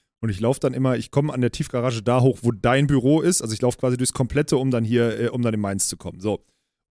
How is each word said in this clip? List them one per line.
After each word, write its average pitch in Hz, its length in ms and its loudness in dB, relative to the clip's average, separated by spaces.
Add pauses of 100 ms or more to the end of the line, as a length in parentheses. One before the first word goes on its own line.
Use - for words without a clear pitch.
(220)
und 113 80 -2
ich 95 100 -4
lauf 117 180 2
dann 127 160 -2
immer, 127 220 0
ich 117 160 -6
komm 143 180 0
an 127 120 -4
der 120 100 2
Tiefgarage 123 500 -4
da 120 200 2
hoch, 127 220 4
wo 117 100 2
dein 127 340 2
Büro 139 320 4
ist, 175 220 0
also 110 120 -6
ich 107 80 -8
lauf 123 160 0
quasi 127 200 -2
durchs 127 160 -2
Komplette, 143 420 0
um 135 160 0
dann 117 140 0
hier, 113 340 0
äh, 117 80 0
um 123 140 -4
dann 117 120 0
in 107 60 -2
Mainz 98 300 -4
zu 87 80 -8
kommen. 92 240 -14
So. 101 240 -4 (460)